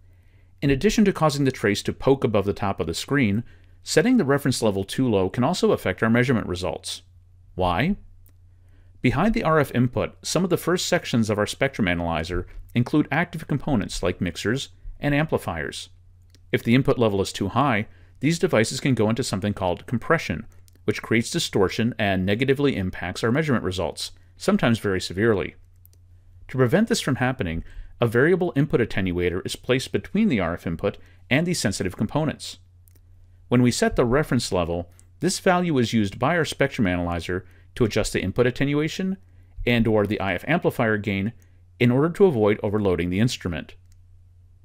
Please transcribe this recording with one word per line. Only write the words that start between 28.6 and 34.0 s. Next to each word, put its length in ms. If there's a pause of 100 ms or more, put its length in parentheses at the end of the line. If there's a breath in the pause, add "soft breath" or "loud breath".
attenuator 640
is 100
placed 360
between 360
the 140
R 120
F 140
input 300 (320 soft breath)
and 180
these 120
sensitive 360
components. 600 (880)
When 140
we 100
set 240
the 100